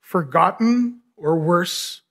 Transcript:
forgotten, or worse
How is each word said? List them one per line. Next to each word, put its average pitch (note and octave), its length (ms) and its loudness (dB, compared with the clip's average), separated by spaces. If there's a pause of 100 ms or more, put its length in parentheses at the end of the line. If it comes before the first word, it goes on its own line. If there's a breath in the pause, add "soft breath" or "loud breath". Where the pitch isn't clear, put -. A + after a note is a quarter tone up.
forgotten, G3+ 1000 0 (160)
or D#3+ 220 -2
worse F3 600 -2 (100)